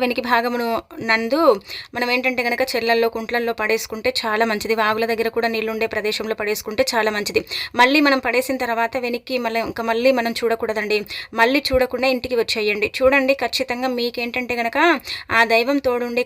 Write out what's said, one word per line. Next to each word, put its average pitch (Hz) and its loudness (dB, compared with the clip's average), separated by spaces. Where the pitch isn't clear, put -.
వెనక 247 0
భాగమును 240 0
నందు 226 2
మనం 240 -2
ఏంటంటే 254 0
కనుక 240 0
చెర్లల్లో, 233 2
కుంట్లల్లో 233 -4
పడేసుకుంటే 220 -2
చాలా 220 0
మంచిది. 208 -2
వాగుల 220 0
దగ్గర 226 -2
కూడా 233 0
నీళ్ళుండే 220 -2
ప్రదేశంలో 214 -2
పడేసుకుంటే 214 -2
చాలా 220 2
మంచిది. 202 -2
మళ్ళీ 262 6
మనం 269 4
పడేసిన 254 0
తర్వాత 233 -2
వెనక్కి 240 -4
మళ్ళీ 226 -2
ఇంకా - -6
మళ్ళీ 240 4
మనం 233 -2
చూడకూడదండి. 214 0
మళ్ళీ 262 4
చూడకుండా 254 0
ఇంటికి 247 -2
వచ్చేయండి. 208 0
చూడండి, 269 4
ఖచ్చితంగా 254 -2
మీకేంటంటే 240 -4
కనుక 233 -2
ఆ 233 8
దైవం 240 4
తోడుండి 240 0